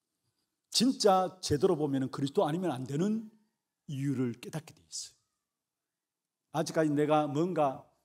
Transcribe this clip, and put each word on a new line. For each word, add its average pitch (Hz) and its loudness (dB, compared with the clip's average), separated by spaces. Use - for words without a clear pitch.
진짜 190 2
제대로 165 2
보면은 135 0
그리스도 143 -2
아니면 170 -2
안 131 -6
되는 196 -2
이유를 131 -2
깨닫게 156 -12
돼 - -20
있어요. - -14
아직까지 160 0
내가 151 2
뭔가 147 -2